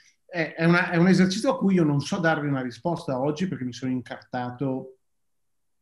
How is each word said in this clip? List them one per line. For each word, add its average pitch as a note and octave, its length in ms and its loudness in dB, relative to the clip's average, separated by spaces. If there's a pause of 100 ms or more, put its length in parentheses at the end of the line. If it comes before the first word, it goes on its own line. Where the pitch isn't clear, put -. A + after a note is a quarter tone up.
(260)
È, D#3+ 300 -4
è E3 80 -2
una, F3 280 4
è F3 40 0
un F3 140 6
esercizio F#3+ 420 4
a C4 60 0
cui G3 160 2
io F3 100 4
non D3 160 2
so - 200 -4
darvi D#3 280 0
una C#3 140 -2
risposta C3 580 -4
oggi D3+ 300 -2
perché B2+ 160 -6
mi A#2+ 80 -8
sono C3 180 -6
incartato, B2+ 1080 -6 (840)